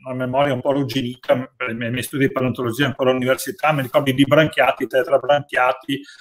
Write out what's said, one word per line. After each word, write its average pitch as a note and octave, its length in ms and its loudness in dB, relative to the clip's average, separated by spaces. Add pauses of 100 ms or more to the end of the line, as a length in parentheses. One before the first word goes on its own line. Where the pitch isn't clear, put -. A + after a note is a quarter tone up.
una C3 100 -10
memoria B2+ 400 0
un B2 60 -4
po' C#3+ 100 -2
arrugginita, C3 840 -2
per B2+ 140 -6
i A2+ 40 -6
miei, A#2 160 -6
miei B2+ 140 -4
studi C3+ 220 0
di C3 60 -4
paleontologia B2+ 540 -2
ancora B2+ 240 0
all'università, C3 600 0
mi C#3+ 100 -2
ricordo C#3 280 0
i B2+ 40 0
dibranchiati, C#3 720 2
i - 20 -2
tetrabranchiati, C3 1120 0 (200)